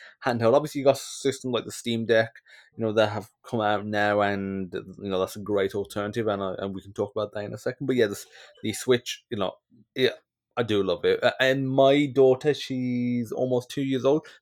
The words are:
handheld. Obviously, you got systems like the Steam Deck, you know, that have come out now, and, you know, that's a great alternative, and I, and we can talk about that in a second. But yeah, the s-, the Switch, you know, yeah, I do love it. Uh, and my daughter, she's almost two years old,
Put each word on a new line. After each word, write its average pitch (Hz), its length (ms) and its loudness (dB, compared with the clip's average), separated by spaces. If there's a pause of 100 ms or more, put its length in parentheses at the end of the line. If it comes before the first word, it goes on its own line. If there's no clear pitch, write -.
(260)
handheld. 117 300 4
Obviously, 151 240 0
you 131 60 0
got 135 120 4
systems - 560 -6
like 110 120 -2
the 104 60 -12
Steam 117 360 -4
Deck, 113 240 2 (440)
you 113 80 -8
know, 110 100 0
that 107 160 4
have 107 200 -8 (140)
come 117 180 -4
out 104 240 0
now, 104 360 2
and, 98 520 -2
you 98 360 -10
know, 95 100 0
that's 92 160 -2
a 110 60 -12
great 98 340 -2
alternative, 104 520 -4
and 101 140 -2
I, 95 160 -6
and 98 160 -8
we 95 80 -12
can 101 120 -18
talk 104 220 -4
about 104 180 -6
that 104 100 -8
in 107 100 -10
a 110 40 -12
second. - 280 -8
But 131 120 0
yeah, 113 100 6
the 101 60 -2
s-, - 120 -14 (380)
the 107 100 -4
Switch, - 560 -2
you 117 80 -8
know, 95 160 -2 (400)
yeah, 131 240 0 (400)
I 123 60 2
do 104 180 2
love 92 240 0
it. 92 180 2
Uh, 123 160 4
and 131 300 2
my 139 380 6
daughter, 131 480 4
she's 123 760 -2
almost 127 380 -2
two 143 140 -4
years 135 220 0
old, 147 200 2 (160)